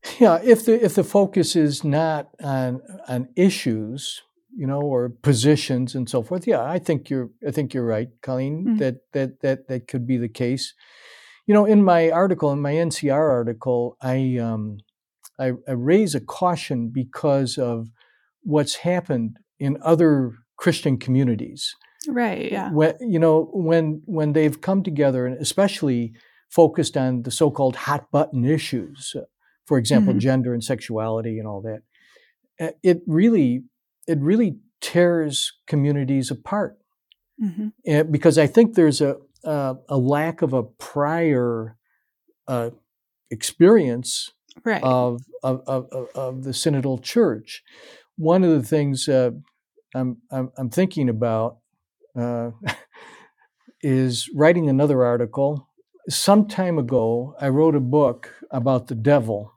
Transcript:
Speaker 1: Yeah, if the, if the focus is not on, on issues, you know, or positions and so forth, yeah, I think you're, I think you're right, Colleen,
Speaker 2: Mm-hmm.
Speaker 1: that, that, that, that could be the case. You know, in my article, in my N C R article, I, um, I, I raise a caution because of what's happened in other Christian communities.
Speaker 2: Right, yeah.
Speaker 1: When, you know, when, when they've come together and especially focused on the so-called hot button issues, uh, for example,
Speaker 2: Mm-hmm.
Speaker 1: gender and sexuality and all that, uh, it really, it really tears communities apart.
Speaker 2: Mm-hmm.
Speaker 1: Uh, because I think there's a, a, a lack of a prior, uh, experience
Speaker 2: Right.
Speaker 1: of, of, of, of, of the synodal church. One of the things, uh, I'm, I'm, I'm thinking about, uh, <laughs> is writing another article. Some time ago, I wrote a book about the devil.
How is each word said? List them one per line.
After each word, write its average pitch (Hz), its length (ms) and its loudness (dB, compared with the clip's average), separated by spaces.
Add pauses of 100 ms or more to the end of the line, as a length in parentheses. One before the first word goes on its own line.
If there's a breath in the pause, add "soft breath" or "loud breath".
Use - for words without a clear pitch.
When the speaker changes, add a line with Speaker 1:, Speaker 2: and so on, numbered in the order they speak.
(180)
Speaker 1:
Yeah, 185 240 6
if 226 220 4
the, 233 180 4
if 196 120 0
the 180 100 2
focus 196 500 2
is 151 300 0
not 151 460 -2 (120)
on, 131 380 -4 (260)
on 127 300 -6
issues, 131 880 -2 (340)
you 156 100 -6
know, 139 140 -4
or 127 300 -2
positions 131 840 0
and 127 140 -6
so 127 140 -2
forth, 180 240 -6
yeah, 151 180 0
I 165 140 -2
think 170 320 -4
you're, 127 180 -4 (180)
I 147 40 -4
think 135 240 -4
you're 127 100 -2
right, 113 240 -2 (140)
Colleen, 135 420 -6
Speaker 2:
Mm-hmm. 226 140 0
Speaker 1:
that, 131 160 -2 (180)
that, 135 300 -4
that, 135 260 -2
that 127 180 -6
could 123 200 -6
be 127 100 0
the 117 140 -4
case. 127 420 -4 (760 loud breath)
You 208 60 2
know, 208 140 6
in 208 180 6
my 170 260 6
article, 170 420 2
in 143 100 -2
my 143 120 -2
N 165 160 0
C 147 200 -4
R 147 200 2
article, 120 680 -2
I, 131 380 -2
um, 110 400 -6 (600)
I, 131 140 -2 (160)
I 139 40 -4
raise 151 420 2
a 127 60 -2
caution 143 680 -4
because 131 680 -2
of 117 300 -4 (560)
what's 147 320 0
happened 160 600 -4 (220)
in 139 240 -2
other 156 500 4 (240)
Christian 147 400 0
communities. 127 800 -2 (340 soft breath)
Speaker 2:
Right, 240 440 -4
yeah. 196 180 -6
Speaker 1:
When, 156 300 2
you 220 180 -2
know, 160 340 4
when, 160 520 0
when 151 280 -2
they've 151 280 2
come 190 240 0
together 139 420 0
and 127 160 -6
especially 135 680 0 (360 soft breath)
focused 160 480 4
on 127 260 -2
the 123 100 -8
so-called 135 420 0
hot - 380 -6
button 143 320 0
issues, 135 760 -4
uh, - 40 -10 (420)
for 147 120 0
example, 110 360 4
Speaker 2:
Mm-hmm. 98 80 0
Speaker 1:
gender 127 340 0
and 117 80 -4
sexuality 113 800 -6
and 107 80 -10
all 101 140 -10
that, 107 180 -10 (840 soft breath)
uh, 160 60 -6 (140)
it 175 240 4
really, 156 560 2 (420)
it 160 140 0
really 190 360 2 (240)
tears 170 720 0 (120)
communities 139 640 0
apart. 170 480 -6 (640)
Speaker 2:
Mm-hmm. 208 260 -4 (240)
Speaker 1:
Uh, 147 120 4
because 151 340 4
I 151 80 6
think 226 300 4
there's 156 240 4
a, 139 160 0 (260)
a, 143 320 -4 (140)
a 139 100 -2
lack 147 440 -2
of 139 100 -2
a 127 100 0
prior, 127 1120 -2 (680)
uh, 120 240 -4 (600)
experience 139 1000 2 (340)
Speaker 2:
Right. 220 200 -2
Speaker 1:
of, 123 380 0 (200)
of, 131 240 -2
of, 135 240 -4
of, 127 240 -10
of 131 300 -8
the 135 80 -8
synodal 135 500 -2
church. 143 600 -2 (500 loud breath)
One 175 300 2
of 170 60 4
the 147 120 4
things, 143 460 -2
uh, 127 240 2 (600)
I'm, 127 260 -4 (120)
I'm, 131 260 -6
I'm 127 140 -6
thinking 180 380 0
about, 113 480 -2 (600)
uh, 120 340 -6 (120)
<laughs> - 1160 -18
is 131 520 0
writing 160 340 4
another 135 360 2
article. 123 640 -2 (400)
Some 202 400 4
time 180 300 -2
ago, 120 600 -2
I 139 80 -2
wrote 151 260 4
a 143 60 2
book 139 520 0 (180)
about 127 380 0
the 131 60 -6
devil. 110 640 0